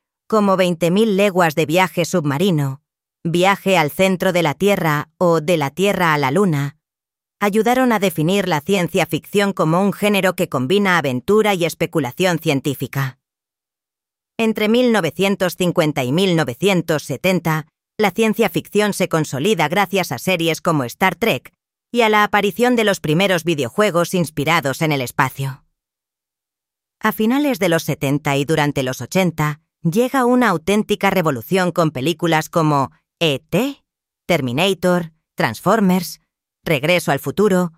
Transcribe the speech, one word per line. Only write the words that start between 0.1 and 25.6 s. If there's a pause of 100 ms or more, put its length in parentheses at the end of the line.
como
Veinte
mil
leguas
de
viaje
submarino, (420)
Viaje
al
centro
de
la
Tierra
o
De
la
Tierra
a
la
Luna, (640)
ayudaron
a
definir
la
ciencia
ficción
como
un
género
que
combina
aventura
y
especulación
científica. (1200)
Entre
mil
novecientos
cincuenta
y
mil
novecientos
setenta, (300)
la
ciencia
ficción
se
consolida
gracias
a
series
como
Star
Trek (400)
y
a
la
aparición
de
los
primeros
videojuegos
inspirados
en
el
espacio. (1400)